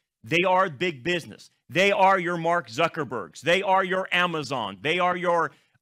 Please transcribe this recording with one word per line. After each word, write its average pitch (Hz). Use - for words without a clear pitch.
they 160
are 185
big 143
business. 165
They 185
are 190
your 175
Mark 170
Zuckerbergs. 120
They 175
are 190
your 185
Amazon. 139
They 156
are 180
your, 175